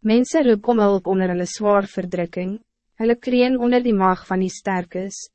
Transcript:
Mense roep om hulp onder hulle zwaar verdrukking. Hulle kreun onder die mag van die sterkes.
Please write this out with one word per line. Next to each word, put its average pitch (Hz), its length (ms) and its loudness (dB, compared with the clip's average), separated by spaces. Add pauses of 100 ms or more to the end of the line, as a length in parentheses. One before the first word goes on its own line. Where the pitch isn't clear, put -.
Mense 247 380 2
roep 220 260 2
om 233 80 2
hulp 202 320 2
onder 185 220 0
hulle 180 160 -2
zwaar 202 400 0
verdrukking. 180 640 -6 (480)
Hulle 233 140 2 (100)
kreun 254 320 2
onder 247 260 2
die 233 140 2
mag 185 300 2
van 185 120 0
die 185 120 -2
sterkes. 185 680 -6 (160)